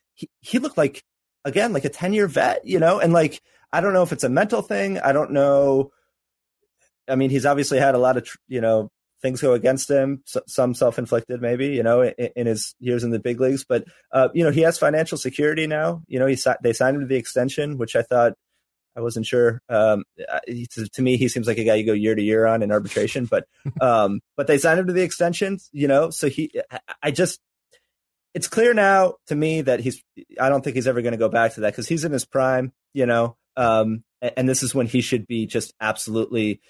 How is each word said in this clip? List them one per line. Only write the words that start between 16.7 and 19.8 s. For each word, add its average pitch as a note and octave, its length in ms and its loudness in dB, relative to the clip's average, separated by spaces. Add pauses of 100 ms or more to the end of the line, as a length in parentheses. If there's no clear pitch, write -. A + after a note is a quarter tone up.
signed C3 240 0
him C#3+ 60 -4
to B2+ 60 -8
the C3+ 80 0
extension, C3+ 640 -4
which A#2 180 -4
I A2+ 60 2
thought, A#2+ 320 2 (640)
I A#2 40 -14
wasn't A#2 260 -6
sure. A#2+ 420 2
Um, G#2+ 360 2 (260)